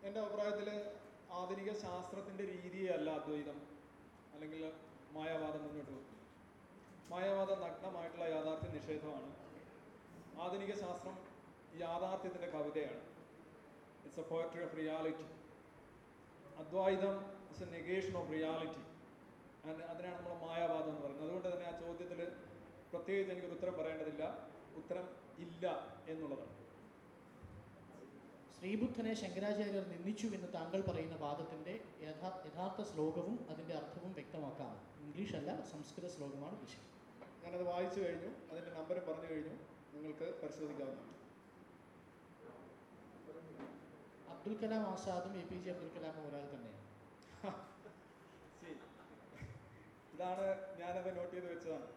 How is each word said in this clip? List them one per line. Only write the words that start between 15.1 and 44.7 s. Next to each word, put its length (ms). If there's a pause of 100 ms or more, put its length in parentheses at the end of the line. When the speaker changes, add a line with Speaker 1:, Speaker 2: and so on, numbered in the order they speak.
Speaker 1:
അദ്വൈതം 560 (340)
is 140
a 100
negation 460
of 40 (100)
reality. 460 (840)
And 100 (140)
അതിനാണ് 280
നമ്മൾ 140 (120)
മായാവാദം 460
എന്ന് 140
പറയുന്നത്. 220
അതുകൊണ്ട് 260
തന്നെ 180
ആ 20 (100)
ചോദ്യത്തിൽ 360 (720)
പ്രത്യേകിച്ച് 420
എനിക്കൊരു 240
ഉത്തരം 220
പറയേണ്ടതില്ല, 440 (580)
ഉത്തരം 240 (400)
ഇല്ല 200 (480)
എന്നുള്ളതാണ്. 420 (2000)
Speaker 2:
ശ്രീബുദ്ധനെ 600
ശങ്കരാചാര്യർ 720
നിന്ദിച്ചു 360 (100)
എന്ന് 180
താങ്കൾ 320
പറയുന്ന 280 (100)
വാദത്തിൻ്റെ 480 (320)
യഥാ-, 420
യഥാർത്ഥ 420
ശ്ലോകവും 460 (160)
അതിൻ്റെ 280
അർത്ഥവും 380
വ്യക്തമാക്കാമോ? 600 (260)
ഇംഗ്ലീഷ് 360
അല്ല, 120 (220)
സംസ്കൃത 420
ശ്ലോകമാണ് 420
ഉദ്ദേശിക്കുന്നത്. 400 (460)
Speaker 1:
ഞാനത് 260
വായിച്ചു 340
കഴിഞ്ഞു, 280 (200)
അതിൻ്റെ 260
നമ്പർ 200 (100)
പറഞ്ഞു 240
കഴിഞ്ഞു, 240 (380)
നിങ്ങൾക്ക് 340 (140)
പരിശോധിക്കാവുന്നതാണ്. 760 (3250)
Speaker 2:
അബ്ദുൽ 300
കലാം 280